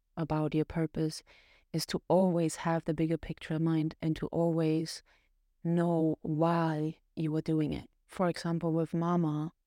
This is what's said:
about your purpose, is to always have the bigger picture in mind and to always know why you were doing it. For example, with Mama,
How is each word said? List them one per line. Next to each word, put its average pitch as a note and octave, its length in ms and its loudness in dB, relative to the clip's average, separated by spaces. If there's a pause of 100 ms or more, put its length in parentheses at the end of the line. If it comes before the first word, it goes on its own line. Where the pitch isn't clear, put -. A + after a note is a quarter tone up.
(180)
about D#3 360 -2
your D#3 120 2
purpose, D#3+ 560 -4 (480)
is D#3+ 140 -2
to - 240 -4
always E3+ 480 4
have E3 280 0
the D#3+ 100 -2
bigger D#3+ 240 0
picture - 360 -8
in D#3+ 100 0
mind D#3+ 360 2
and D#3+ 160 -2
to - 120 -6
always D#3+ 760 0 (600)
know E3+ 600 2
why D#3+ 760 0 (180)
you D#3 160 -2
were D#3 120 0
doing D#3 320 0
it. A#2+ 160 -10 (160)
For F3+ 220 -2
example, E3 440 -2
with D#3+ 220 -2
Mama, E3 580 0 (140)